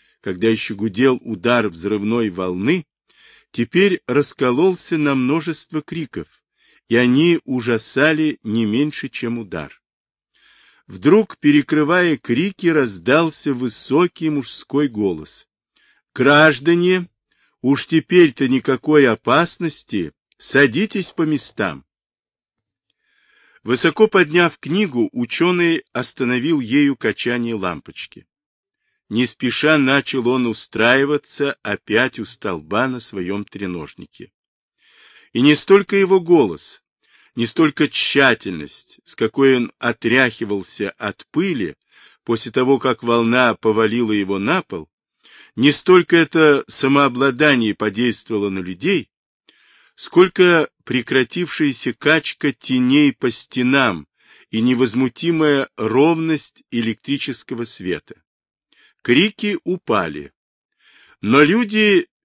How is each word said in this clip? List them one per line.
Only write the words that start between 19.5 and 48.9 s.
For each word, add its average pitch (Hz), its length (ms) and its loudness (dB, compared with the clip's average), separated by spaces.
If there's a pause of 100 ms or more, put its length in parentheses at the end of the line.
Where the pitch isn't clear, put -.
садитесь 143 760 0
по 175 120 -4
местам». 107 640 -6 (1800)
Высоко 160 440 2
подняв 170 520 2
книгу, 139 540 -2
ученый 170 800 -2
остановил 127 640 -2
ею 135 380 0
качание 117 580 -4
лампочки. - 720 -10 (800)
Не 120 180 0
спеша 147 520 0
начал 135 500 0
он 127 200 0
устраиваться 135 1160 -2
опять 110 560 -2
у 107 60 -10
столба 95 640 -6
на 127 100 -8
своем 101 460 -8
треножнике. 90 880 -14 (960)
И 113 80 -2
не 143 160 6
столько 196 400 4
его 190 240 4
голос, 151 640 0 (520)
не 117 100 -2
столько 151 420 0
тщательность, 104 1200 -2
с - 100 -18
какой 131 420 2
он 120 220 -4
отряхивался 113 1120 -2
от - 400 -10
пыли 143 440 -4 (480)
после 117 280 -4
того, 131 280 2
как 127 240 -2
волна 117 520 2
повалила 110 560 0
его 98 280 -2
на 147 220 -2
пол, 80 280 -12 (640)
не 135 160 4
столько 180 440 2
это 156 520 4
самообладание 135 1040 2
подействовало 107 760 -4
на 95 100 -6
людей, 98 500 -4 (840)